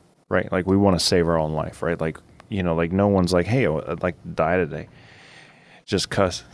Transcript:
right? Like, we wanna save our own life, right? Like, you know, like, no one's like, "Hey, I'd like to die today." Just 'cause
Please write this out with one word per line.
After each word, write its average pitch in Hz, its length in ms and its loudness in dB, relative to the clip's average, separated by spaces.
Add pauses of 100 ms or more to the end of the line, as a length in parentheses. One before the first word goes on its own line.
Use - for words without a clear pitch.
(280)
right? 92 240 -2
Like, 92 140 -2
we 95 100 4
wanna 98 240 4
save 87 260 2
our 82 120 2
own 78 160 -2
life, 80 280 -6
right? 82 180 -4
Like, 80 180 -6 (320)
you 98 120 -4
know, 87 120 0
like, 85 180 0
no 98 160 2
one's 92 240 2
like, 87 140 2
"Hey, 117 200 0
I'd 78 360 -4
like 90 200 -4
to - 60 -14
die 82 300 0
today." 76 300 -4 (1000)
Just - 240 -2
'cause - 440 0